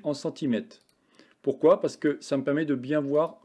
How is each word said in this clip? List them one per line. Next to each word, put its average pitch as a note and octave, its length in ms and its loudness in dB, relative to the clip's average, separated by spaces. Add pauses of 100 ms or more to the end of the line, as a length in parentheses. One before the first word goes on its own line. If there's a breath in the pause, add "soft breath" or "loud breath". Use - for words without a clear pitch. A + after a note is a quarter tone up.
en D3 100 -4
centimètres. C#3 680 -4 (640 soft breath)
Pourquoi ? D3+ 380 4
Parce C#3+ 160 -4
que D3 240 0
ça - 160 -4
me C3+ 80 -2
permet C#3+ 220 0
de D3 100 0
bien C3 240 -2
voir D3 460 -2